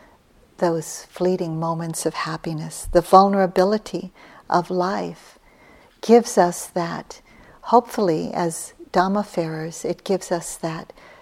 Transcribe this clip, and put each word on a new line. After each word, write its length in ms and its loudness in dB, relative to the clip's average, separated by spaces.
those 480 -2
fleeting 540 -2
moments 480 -4
of 60 0
happiness, 760 -8
the 100 0
vulnerability 1120 2
of 220 0
life 680 -4
gives 360 6
us 300 2
that, 540 -8
hopefully 600 2
as 400 -4
Dhammafarers, 920 -2
it 200 -6
gives 280 -4
us 260 -4
that 360 -8